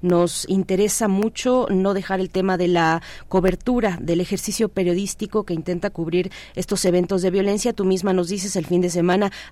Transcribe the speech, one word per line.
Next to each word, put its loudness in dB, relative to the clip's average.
nos 2
interesa 2
mucho 0
no 2
dejar -2
el -2
tema 0
de 2
la 2
cobertura 0
del 0
ejercicio -2
periodístico -2
que -4
intenta -4
cubrir -2
estos -4
eventos 2
de 2
violencia. 0
Tú -2
misma 2
nos 2
dices, -4
el -2
fin 2
de 0
semana 2